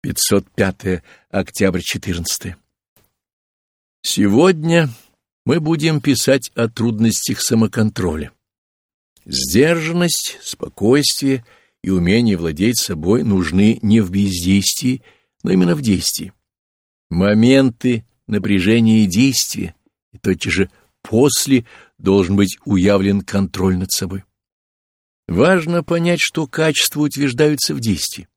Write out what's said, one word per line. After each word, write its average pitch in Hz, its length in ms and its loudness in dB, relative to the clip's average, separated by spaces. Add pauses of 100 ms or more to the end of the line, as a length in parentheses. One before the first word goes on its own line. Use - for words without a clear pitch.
Пятьсот - 480 -2
пятое. 95 540 -4 (260)
Октябрь, 92 520 -2
четырнадцатое. 87 760 -8 (1400)
Сегодня 156 880 2 (560)
мы 147 140 0
будем 156 400 0
писать 135 560 0
о 117 140 0
трудностях 113 720 -2
самоконтроля. 107 920 0 (920)
Сдержанность, 160 1160 0
спокойствие 135 1040 -2 (380)
и 87 60 -4
умение 98 480 2
владеть 82 420 -2
собой 95 440 -2
нужны 98 580 2
не 110 180 4
в 98 100 0
бездействии, 98 920 -2 (400)
но - 80 -2
именно 180 240 2
в 151 60 -6
действии. 95 520 -2 (760)
Моменты 117 960 2 (200)
напряжения 107 800 2
и 101 40 4
действия, 101 680 -2 (380)
и - 40 -20
тотчас - 360 -4
же 95 180 -2 (300)
после 131 640 2 (320)
должен 95 400 2
быть 92 260 0
уявлен 98 580 2
контроль 95 560 -2
над 92 140 -6
собой. 95 320 -6 (1040)
Важно 170 560 2
понять, 170 380 0
что - 260 -4
качества 156 540 -2
утверждаются 147 720 0
в 135 60 -6
действии. 95 560 -4